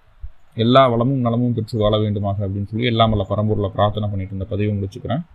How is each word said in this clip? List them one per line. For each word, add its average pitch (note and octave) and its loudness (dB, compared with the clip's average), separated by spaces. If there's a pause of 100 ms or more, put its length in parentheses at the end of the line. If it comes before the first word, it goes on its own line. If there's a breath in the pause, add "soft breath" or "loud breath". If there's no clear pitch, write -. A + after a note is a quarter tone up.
(540)
எல்லா A#2+ 6
வளமும் B2 0
நலமும் A#2+ 0
பெற்று A2 -4
வாழ G#2 2
வேண்டுமாக G2+ -2
அப்படின்னு G2+ -4
சொல்லி A2+ -2
எல்லாம் A2+ 4
வல்ல G2+ 0
பரம்பொருளை G#2 0
பிரார்த்தனை G#2 0
பண்ணிட்டு G2 -6
இந்த F#2+ -6
பதிவை G#2 -2
முடிச்சுக்கிறேன். G#2 -6 (100)